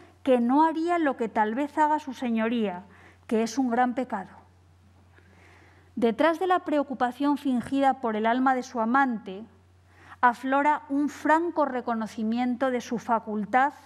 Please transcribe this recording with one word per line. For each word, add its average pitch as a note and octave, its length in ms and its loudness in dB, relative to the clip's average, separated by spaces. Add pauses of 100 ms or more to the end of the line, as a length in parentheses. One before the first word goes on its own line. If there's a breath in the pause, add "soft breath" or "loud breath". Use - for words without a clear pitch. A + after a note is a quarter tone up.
(220 loud breath)
que B3+ 160 4
no B3+ 260 4
haría E4 340 0
lo C#4+ 180 0
que A#3 140 -4
tal G#3+ 240 0
vez C#4+ 240 -4
haga D4+ 200 4
su C#4 140 -8
señoría, A3+ 720 -2 (440 loud breath)
que A3 160 0
es A3+ 140 -4
un C4 140 0
gran B3 240 0
pecado.'". B3 420 -6 (1600 soft breath)
Detrás B3 420 2
de F#4 80 -2
la F4+ 120 2
preocupación C#4+ 800 -2
fingida C4 640 0
por A3 140 -2
el G#3+ 100 0
alma B3+ 280 2
de B3+ 80 -4
su B3 180 -8
amante, A3+ 640 -2 (760 loud breath)
aflora C#4 680 2
un C#4 180 0
franco D#4 560 2
reconocimiento A#3+ 1040 -2
de B3 120 -2
su A#3 160 -4
facultad G#3+ 720 0 (140)